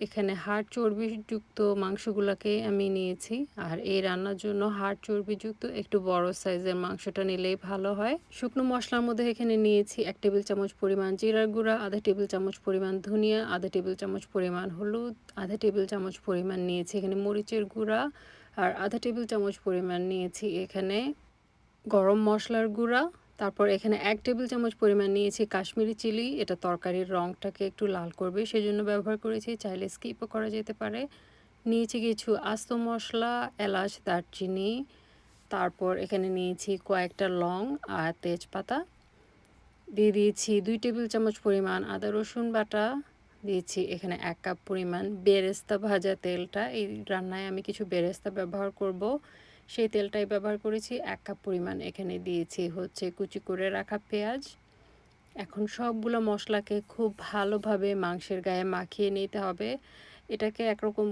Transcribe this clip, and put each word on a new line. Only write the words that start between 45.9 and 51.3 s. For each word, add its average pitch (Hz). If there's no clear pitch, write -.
তেলটা, 180
এই 226
রান্নায় 185
আমি 190
কিছু 208
বেরেস্তা 180
ব্যবহার 196
করব, 190
সেই 226
তেলটাই 208
ব্যবহার 208
করেছি। 214
এক 190
কাপ 202